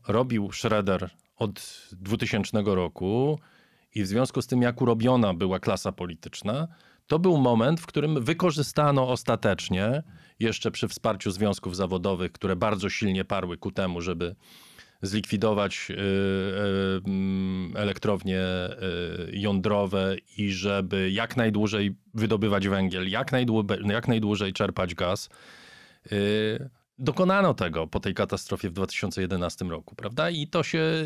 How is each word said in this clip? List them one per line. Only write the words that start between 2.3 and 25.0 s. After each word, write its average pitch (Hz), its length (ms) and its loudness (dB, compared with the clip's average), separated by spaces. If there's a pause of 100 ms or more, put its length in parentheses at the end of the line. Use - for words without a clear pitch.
roku 104 640 0 (560)
i 107 80 0
w 95 40 -2
związku 123 340 0
z - 60 -4
tym, 123 140 2
jak 120 200 0
urobiona 117 520 4
była 92 260 0
klasa 95 320 -2
polityczna, 101 760 -6 (400)
to 151 120 2
był 175 180 4
moment, 127 440 4
w - 40 -16
którym 151 380 0
wykorzystano 147 840 2
ostatecznie, 110 920 0 (360)
jeszcze 110 320 0
przy - 160 -2
wsparciu - 440 -2
związków 95 440 0
zawodowych, 92 560 -2
które 95 240 -2
bardzo 101 340 0
silnie 95 360 0
parły 90 320 -4
ku - 140 -8
temu, 90 300 -2
żeby 87 340 -4 (680)
zlikwidować, 101 880 -2
y, - 40 -8
y, 98 1160 0
mm, 95 640 -2
elektrownie, 98 640 0 (920)
y, - 40 -
jądrowe 98 840 0 (220)
i 101 140 -2
żeby 95 600 0
jak 113 260 -2
najdłużej 104 580 2 (180)
wydobywać 104 540 2
węgiel, 95 420 0
jak 113 220 -2
najdłu-, 110 600 2
jak 113 160 0
najdłużej 104 460 0
czerpać 92 420 -2
gaz, 92 340 -2 (800)